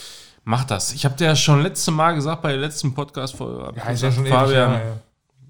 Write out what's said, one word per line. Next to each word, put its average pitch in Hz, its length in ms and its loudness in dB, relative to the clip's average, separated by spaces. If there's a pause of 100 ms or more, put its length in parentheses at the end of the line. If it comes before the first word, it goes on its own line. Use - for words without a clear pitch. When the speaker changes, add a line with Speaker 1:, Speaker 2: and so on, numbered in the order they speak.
(440)
Speaker 1:
Mach 117 180 0
das. 101 300 -4
Ich - 120 -4
hab 131 120 0
dir 170 80 0
ja 156 100 4
schon 147 280 4
letztes - 300 -2
Mal 160 220 2
gesagt, 156 280 -4
bei 160 100 -2
der 135 80 -2
letzten 147 340 -4
Podcast-Folge 131 720 -8
hab - 100 -12
ich - 60 -10
Speaker 2:
Ja, 113 80 -6
ist 120 120 -2
ja 131 80 2
Speaker 1:
gesagt, 123 40 4
Speaker 2:
schon 131 120 0
ewig 135 80 2
Speaker 1:
„Fabian, 131 380 4
Speaker 2:
her, 113 140 0
ja. 113 100 -8 (540)